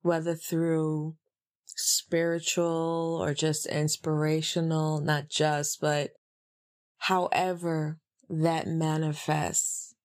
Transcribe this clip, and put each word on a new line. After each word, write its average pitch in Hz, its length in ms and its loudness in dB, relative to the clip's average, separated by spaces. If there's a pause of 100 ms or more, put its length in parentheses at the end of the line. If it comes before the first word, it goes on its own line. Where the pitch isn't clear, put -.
whether 165 320 0
through 160 840 0 (500)
spiritual 165 1500 0
or 147 140 -2
just 151 320 0
inspirational, 156 1300 0
not 151 280 0
just, 151 500 0
but 147 340 0 (840)
however 170 1000 0 (280)
that 160 380 0
manifests. 156 1300 0 (120)